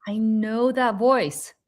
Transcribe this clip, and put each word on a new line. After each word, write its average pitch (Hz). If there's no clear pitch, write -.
I 208
know 220
that 247
voice. 226